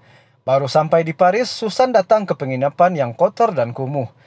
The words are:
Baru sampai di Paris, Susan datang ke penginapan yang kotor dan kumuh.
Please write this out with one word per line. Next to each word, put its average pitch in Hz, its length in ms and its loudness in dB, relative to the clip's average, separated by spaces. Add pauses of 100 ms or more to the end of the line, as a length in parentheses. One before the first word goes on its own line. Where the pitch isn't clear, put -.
(440)
Baru 135 240 0
sampai 160 400 0
di 165 80 -8
Paris, 190 320 2
Susan 226 400 -2
datang 214 400 2
ke 170 80 -2
penginapan 139 560 0
yang 127 240 -4
kotor 208 400 0
dan 120 160 -2
kumuh. 131 400 -6 (140)